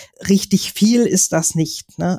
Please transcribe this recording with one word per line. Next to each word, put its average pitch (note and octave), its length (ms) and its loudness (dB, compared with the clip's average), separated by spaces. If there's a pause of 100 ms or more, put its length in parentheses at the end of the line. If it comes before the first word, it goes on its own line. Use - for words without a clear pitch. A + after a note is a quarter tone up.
(280)
Richtig - 440 0
viel A#3+ 300 2
ist - 300 0
das D#3+ 220 -2
nicht, - 420 -4
ne? F3 220 -4